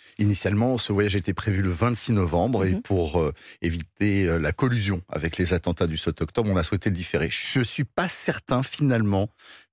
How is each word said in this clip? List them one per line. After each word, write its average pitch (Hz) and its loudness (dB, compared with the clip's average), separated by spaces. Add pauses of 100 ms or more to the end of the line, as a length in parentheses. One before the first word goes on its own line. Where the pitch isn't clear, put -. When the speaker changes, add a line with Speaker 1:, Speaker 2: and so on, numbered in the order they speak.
(200)
Speaker 1:
initialement, 104 2
ce - -2
voyage 101 2
était 98 -2
prévu 98 -2
le 95 0
vingt-six 113 0
novembre 95 2
et 92 2
Speaker 2:
Mhm. 95 -2
Speaker 1:
pour, 85 0
euh, 73 0 (280)
éviter, 92 0
euh, 82 2
la 76 0
collusion 101 0
avec 80 -4
les 90 2
attentats 87 0
du 80 -2
sept - -2
octobre, 104 -2
on 92 2
a 85 2
souhaité 101 0
le 95 0
différer. 82 -2
Je - 0
suis 123 -2
pas 175 -2
certain, - -2
finalement, 113 2 (440)